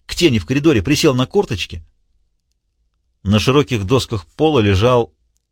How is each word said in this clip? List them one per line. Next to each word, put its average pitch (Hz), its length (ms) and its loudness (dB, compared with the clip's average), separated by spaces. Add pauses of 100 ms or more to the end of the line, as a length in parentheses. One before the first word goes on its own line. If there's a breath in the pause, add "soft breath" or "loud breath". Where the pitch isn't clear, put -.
к - 100 -16
тени 135 240 2
в 90 60 -6
коридоре, 139 380 0
присел 143 320 0
на 127 100 0
корточки. 127 580 -6 (1400)
На 104 160 2
широких 127 480 0
досках 117 400 -2
пола 151 340 0
лежал 107 540 2 (380)